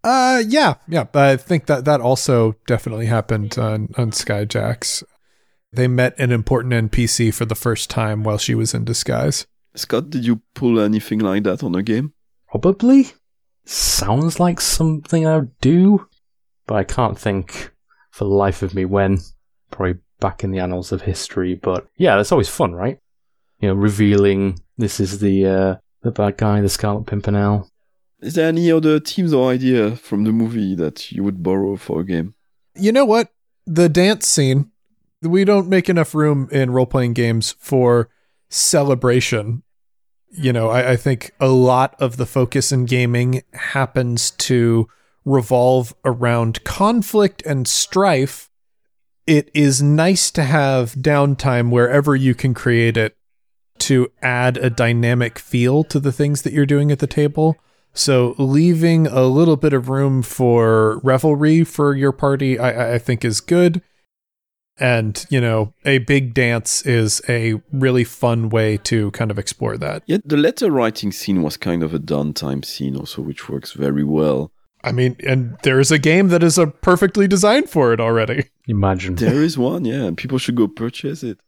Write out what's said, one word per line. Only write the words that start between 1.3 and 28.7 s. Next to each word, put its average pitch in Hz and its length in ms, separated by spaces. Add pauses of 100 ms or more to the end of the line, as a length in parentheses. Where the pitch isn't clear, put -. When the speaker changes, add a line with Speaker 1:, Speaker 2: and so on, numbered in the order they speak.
Speaker 1:
think 156 300
that, 135 200
that 147 140
also 120 580 (100)
definitely 113 400
happened 110 500
on, 107 400
on 117 140
Skyjacks. 107 880 (720)
They 127 140
met 123 320
an 123 120
important 120 440
N 110 140
P 120 180
C 113 240
for - 140
the 107 100
first - 340
time 107 340
while 107 140
she - 160
was 113 220
in 113 100
disguise. 123 600 (280)
Speaker 2:
Scott, - 360
did 123 140
you 117 160 (120)
pull 120 260
anything 107 380
like 104 240
that 98 220
on 92 100
a 92 80
game? 117 320 (380)
Speaker 3:
Probably. 233 600 (560)
Sounds 143 680
like 175 220
something 160 680
I 160 120
would 123 200
do, 185 480 (600)
but 110 80
I 98 100
can't 110 340
think - 540 (380)
for - 120
the 101 60
life 98 320
of 95 120
me 95 120
when. 98 320 (540)
Probably 92 240 (260)
back - 240
in 95 60
the 95 80
annals 90 340
of 92 80
history, 90 540
but 92 300 (120)
yeah, 156 180
that's 104 160
always 131 160
fun, 107 260
right? 98 240 (600)
You 101 80
know, 95 80
revealing 101 840 (200)
this 104 240
is 98 180
the, 98 260
uh, 95 300 (260)
the 120 100
bad 104 260
guy, 104 240
the 101 80
Scarlet 107 380
Pimpernel. 101 640 (520)
Speaker 2:
Is 135 140
there 160 120
any 165 240